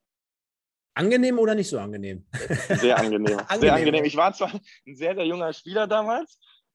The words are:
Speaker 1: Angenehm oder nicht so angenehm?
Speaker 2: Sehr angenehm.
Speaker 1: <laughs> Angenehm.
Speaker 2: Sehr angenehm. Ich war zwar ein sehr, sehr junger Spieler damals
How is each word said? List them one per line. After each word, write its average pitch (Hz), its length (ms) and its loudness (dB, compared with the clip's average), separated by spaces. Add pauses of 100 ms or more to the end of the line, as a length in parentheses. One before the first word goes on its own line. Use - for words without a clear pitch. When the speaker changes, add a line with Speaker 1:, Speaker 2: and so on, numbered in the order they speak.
(960)
Speaker 1:
Angenehm 247 440 2
oder 220 160 4
nicht 190 140 -2
so 127 100 -4
angenehm? 98 520 -8
Speaker 2:
Sehr 127 640 0
angenehm. 107 420 2
Speaker 1:
<laughs> - 80 -8
Angenehm. 208 120 -2
Speaker 2:
Sehr 147 140 6
angenehm. 151 320 2
Ich 147 120 -4
war 185 160 4
zwar - 200 -6
ein - 420 -16
sehr, 165 200 -4
sehr 180 100 -4
junger 165 280 -4
Spieler 202 340 -4
damals 220 520 -2 (360)